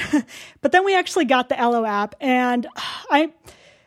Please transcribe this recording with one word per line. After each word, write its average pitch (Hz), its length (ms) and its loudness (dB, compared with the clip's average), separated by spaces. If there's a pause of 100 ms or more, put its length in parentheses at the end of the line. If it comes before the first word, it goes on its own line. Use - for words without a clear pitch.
(120)
<laughs> - 480 -4
but - 120 -2
then 370 120 4
we 392 100 2
actually 359 300 0
got 254 240 2
the 269 100 -2
Ello 240 280 0
app, 208 340 -4
and 247 520 0
<sighs> - 40 -20 (340)
I, 302 220 2 (540)